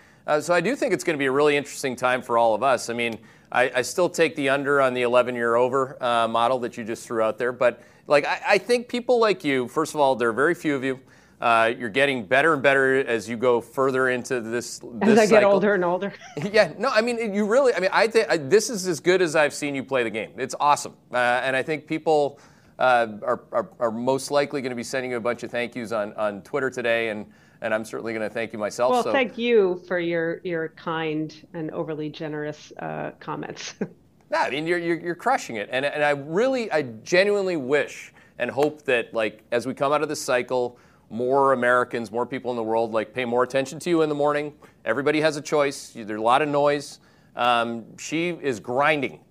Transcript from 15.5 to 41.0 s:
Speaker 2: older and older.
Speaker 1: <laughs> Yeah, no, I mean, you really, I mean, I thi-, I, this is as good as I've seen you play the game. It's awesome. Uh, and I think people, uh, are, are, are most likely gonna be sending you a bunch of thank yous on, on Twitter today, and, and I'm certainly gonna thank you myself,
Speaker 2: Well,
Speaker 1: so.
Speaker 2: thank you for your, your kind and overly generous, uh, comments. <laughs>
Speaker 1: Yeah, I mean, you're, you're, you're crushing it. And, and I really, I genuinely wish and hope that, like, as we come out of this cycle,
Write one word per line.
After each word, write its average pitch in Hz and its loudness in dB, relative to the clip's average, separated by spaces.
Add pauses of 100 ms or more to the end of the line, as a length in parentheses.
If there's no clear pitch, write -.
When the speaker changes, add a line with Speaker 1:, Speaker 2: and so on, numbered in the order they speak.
Speaker 2:
older 202 2
and 180 0
older. 180 -2 (220)
Speaker 1:
<laughs> 165 -4
Yeah, 196 4
no, 220 0
I 226 2
mean, 233 -2
you 208 2
really, 240 4
I 170 -2
mean, 185 0
I 185 4
thi-, 226 2
I, 165 2
this 160 2
is 185 -6
as 165 -2
good 180 4
as 165 2
I've 147 4
seen 143 -6
you 131 -4
play 135 0
the 113 0
game. 98 -6
It's 131 -6
awesome. 143 2 (180)
Uh, 120 -2
and 123 2
I 131 0
think 156 -6
people, 156 -2 (380)
uh, 120 4 (140)
are, 123 -2 (100)
are, 113 -2 (100)
are 117 0
most 127 -2
likely 143 0
gonna 123 -6
be 120 -8
sending 127 -6
you 123 -4
a - -4
bunch 117 -4
of 113 -10
thank 120 -6
yous 113 -8
on, 107 -4
on 104 -4
Twitter 131 -4
today, 117 0
and, 104 -8 (340)
and 110 -2
I'm 110 -2
certainly 113 -8
gonna 107 -4
thank 113 -8
you 113 -10
myself, 107 0
Speaker 2:
Well, 247 2
Speaker 1:
so. 214 -2
Speaker 2:
thank - -2
you 214 2
for 185 -4
your, 170 -4
your 165 -6
kind 156 -6 (180)
and 156 -8
overly 156 -6
generous, 151 -10
uh, 156 -8 (100)
comments. - -10
<laughs> - -4 (440)
Speaker 1:
Yeah, 302 0
I - -2
mean, 147 -4
you're, 175 0
you're, 170 -2
you're 170 -6
crushing 233 -2
it. 107 -4
And, 127 -2
and 143 0
I 147 4
really, 196 0
I 156 0
genuinely 180 0
wish 131 -2 (280)
and 120 -2
hope 147 0
that, 117 0
like, 110 -2
as 120 -2
we 123 -6
come 139 0
out 151 2
of 151 -4
this 147 -6
cycle, 123 -2 (300)